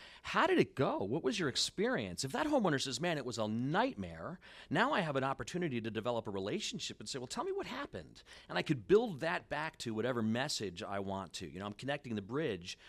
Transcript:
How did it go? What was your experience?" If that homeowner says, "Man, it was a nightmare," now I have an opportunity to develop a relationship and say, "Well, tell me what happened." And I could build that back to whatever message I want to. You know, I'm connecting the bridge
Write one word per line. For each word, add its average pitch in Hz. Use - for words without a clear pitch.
How 247
did 359
it -
go? 226
What 110
was 247
your 165
experience?" 135
If 135
that 302
homeowner 202
says, 127
"Man, 170
it 131
was 113
a 110
nightmare," 120
now 226
I 262
have 156
an 135
opportunity 135
to 110
develop 113
a 110
relationship 113
and 107
say, 135
"Well, 123
tell 262
me 381
what 392
happened." 170
And 165
I 180
could 120
build 202
that 170
back 156
to 110
whatever 117
message 110
I 98
want 98
to. 87
You 78
know, 101
I'm 104
connecting 127
the 101
bridge 101